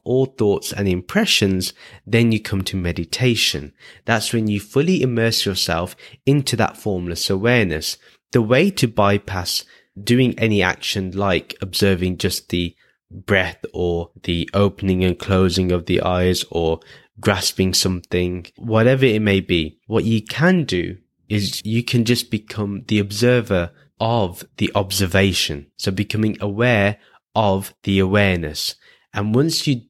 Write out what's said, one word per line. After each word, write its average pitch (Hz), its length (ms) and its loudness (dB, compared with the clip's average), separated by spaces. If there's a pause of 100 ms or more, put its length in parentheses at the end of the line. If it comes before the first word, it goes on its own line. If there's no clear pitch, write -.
all 127 220 2
thoughts 104 480 -2
and 101 160 -2
impressions, 95 840 0 (320)
then 117 280 4
you 107 60 0
come 101 220 -4
to - 140 -6
meditation. 87 1000 -2 (300)
That's 113 300 -2
when 110 140 0
you 104 120 0
fully 156 420 0
immerse 113 440 0
yourself 90 500 -2 (300)
into 135 320 0
that - 180 0
formless 87 540 -4
awareness. 98 680 0 (340)
The 123 100 4
way 131 300 2
to 135 160 0
bypass 101 760 0 (380)
doing 120 360 2
any 107 240 2
action 92 500 -2
like 95 500 -2
observing 92 560 0
just - 320 -4
the 87 260 -4 (340)
breath 92 540 -2 (100)
or 87 380 -4 (120)
the 85 300 -2
opening 95 500 0
and 90 140 2
closing 92 540 0
of 87 140 -2
the 90 160 0
eyes 90 500 0
or 82 300 -2 (400)
grasping 95 520 0
something, 90 760 -2 (100)
whatever 117 480 2
it 110 160 2
may 98 180 4
be, 82 480 -2
what 110 160 0
you 110 180 2
can 170 440 2
do 90 320 -4 (320)
is 104 340 -4
you 113 200 -2
can 120 200 0
just 120 260 0
become 101 580 -6
the 107 120 2
observer 101 720 0 (280)
of 110 440 0 (140)
the - 180 0
observation. 95 920 0 (100)
So - 140 -4
becoming 104 500 -2
aware 104 560 0 (380)
of 101 380 0 (100)
the 98 160 2
awareness. 92 760 0 (360)
And 107 220 -2
once 156 340 0
you 123 220 0